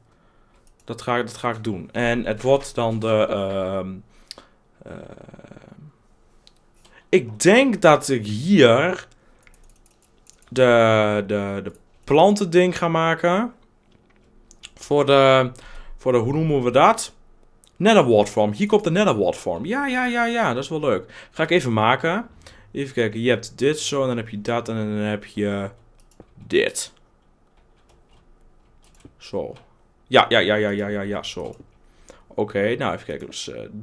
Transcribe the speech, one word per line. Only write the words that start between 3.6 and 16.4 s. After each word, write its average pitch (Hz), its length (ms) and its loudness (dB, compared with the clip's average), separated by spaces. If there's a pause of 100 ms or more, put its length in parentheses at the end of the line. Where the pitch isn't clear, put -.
eh, - 100 -18 (2250)
ik 113 320 0
denk 226 420 4
dat 147 260 4
ik 117 180 -2
hier 135 800 4 (1400)
de, 113 760 4
de, 101 380 -4
de 90 80 -12 (320)
plantending 180 760 2
ga 170 100 -2
maken. 165 640 0 (1200)
Voor 147 320 0
de, 131 440 4 (460)
voor 127 160 -2
de, 123 60 4
hoe 117 140 0
noemen 151 300 0